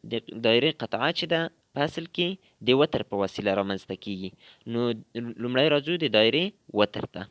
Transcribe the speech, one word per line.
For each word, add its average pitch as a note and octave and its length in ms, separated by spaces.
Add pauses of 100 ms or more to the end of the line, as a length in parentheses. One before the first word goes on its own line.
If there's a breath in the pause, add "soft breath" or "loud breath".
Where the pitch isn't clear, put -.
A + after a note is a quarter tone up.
د A#2 80 (320)
دایرې B2 260 (100)
قطعه A#2 300
چې F3 140
ده E3 160 (320)
په D3 80
اصل D3 240
کې F3 220 (340 soft breath)
د G#2+ 80
وتر C#3 340
په - 120
وسیله G2 380
رامنځته G2 420
کیږي. F#2+ 360 (360 soft breath)
نو A#2 140 (600)
لومړی B2+ 280
راځو D3 280
د D#3+ 80 (100)
دایرې A#2 300 (280)
وتر G#2 320
ته. F2+ 240